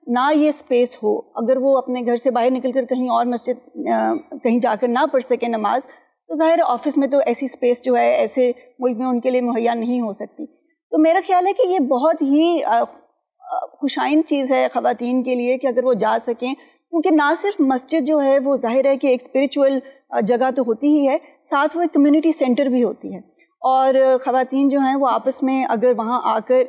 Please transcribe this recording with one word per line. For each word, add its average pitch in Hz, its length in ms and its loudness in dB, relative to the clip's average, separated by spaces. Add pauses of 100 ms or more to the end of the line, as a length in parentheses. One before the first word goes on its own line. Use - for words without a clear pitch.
نہ 247 280 0
یہ 302 140 2
اسپیس 247 540 -2
ہو، 208 140 0
اگر 233 400 -4
وہ 269 200 2
اپنے 247 280 -4
گھر 240 100 0
سے 240 160 -2
باہر 240 200 0
نکل 254 200 -2
کر 254 140 -2
کہیں 254 240 -4
اور 233 160 0
مسجد، 240 640 -6
آ، 226 260 0 (300)
کہیں 240 160 2
جا 233 220 0
کر 254 60 0
نہ 247 240 0
پڑھ 254 180 0
سکے 247 180 -2
نماز، 226 340 -2 (460)
تو 330 80 -8
ظاہر 320 220 2
ہے 349 100 2
آفس 247 300 -4
میں 277 100 2
تو 269 180 0
ایسی 240 200 -2
اسپیس 247 400 -2
جو 247 120 2
ہے 240 180 2
ایسے 247 360 0 (280)
ملک 247 180 -2
میں 254 80 -6
ان 247 140 -2
کے 254 100 -4
لیے 254 120 0
مہیا 233 320 -2
نہیں 240 280 -4
ہو 214 120 -6
سکتی۔ - 320 -14 (440)
تو 311 120 2
میرا 330 260 4
خیال 370 200 2
ہے 403 60 2
کہ 427 140 2
یہ 370 120 0
بہت 285 420 0
ہی، 311 420 2
آ، 233 200 0 (560)
آ، - 260 -8
خوشائن 285 640 -2
چیز 277 240 0
ہے 254 220 2
خواتین 240 500 -2
کے 254 120 -2
لیے 247 220 -2
کہ 262 100 -2
اگر 247 160 2
وہ 254 100 2
جا 214 240 0 (100)
سکیں، 247 260 -4 (360)
کیونکہ 330 220 0
نہ 294 260 4
صرف 403 240 -2
مسجد 262 460 0
جو 302 140 2
ہے 277 180 4
وہ 277 180 0
ظاہر 247 280 0
ہے 277 120 2
کہ 277 100 -2
ایک 254 140 2
اسپریچول، 269 580 0 (300)
آ، - 100 -4
جگہ 240 360 2
تو 269 60 0
ہوتی 233 260 -2
ہی 294 200 4
ہے، 269 100 2 (320)
ساتھ 302 280 0
وہ 339 40 0
ایک 330 120 0
کمیونٹی 294 380 4
سینٹر 269 340 0
بھی 247 180 0
ہوتی 196 300 -6
ہے، 185 60 -12 (420)
اور 262 320 2 (320)
خواتین 262 440 0
جو 277 100 0
ہیں 262 160 0
وہ 277 160 0
آپس 226 320 -2
میں 262 260 0
اگر 233 280 2
وہاں 226 260 -2
آ 220 240 0
کر 254 220 2